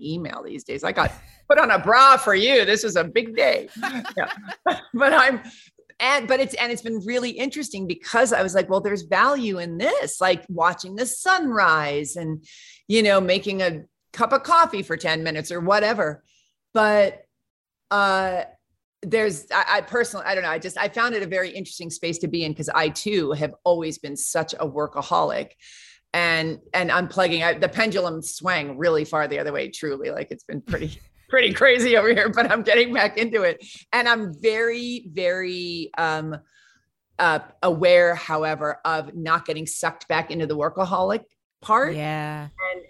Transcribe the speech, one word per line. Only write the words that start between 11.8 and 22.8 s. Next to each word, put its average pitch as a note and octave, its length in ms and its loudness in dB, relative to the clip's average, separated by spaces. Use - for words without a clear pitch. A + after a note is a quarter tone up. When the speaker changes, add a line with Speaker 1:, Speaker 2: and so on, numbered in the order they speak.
Speaker 1:
and, D#3 280 -8
you A3 160 4
know, G3 180 6
making F#3+ 420 0
a E3 200 -2
cup A#3 200 0
of C4+ 120 2
coffee E4 380 4
for E3 140 -6
ten D#3+ 280 -2
minutes D#3 260 -6
or F3 100 -6
whatever." G3+ 600 2
But, G#3 500 4
uh, F#3+ 520 0
there's, G3+ 500 -2
I, G3 160 2
I G3+ 140 2
personally, A#3 440 -4
I F#3+ 80 -2
don't F#3 100 -4
know. D#3+ 60 -4
I D#3+ 80 -4
just, F3+ 200 -10
I G3 100 -2
found A#3+ 260 -2
it G3+ 80 -4
a F#3+ 40 -6
very F#3 240 -2
interesting F3 400 -12
space E3+ 280 -6
to E3+ 100 -4
be E3 160 -4
in D#3 100 -4
'cause D#3 200 -8
I D#3 160 2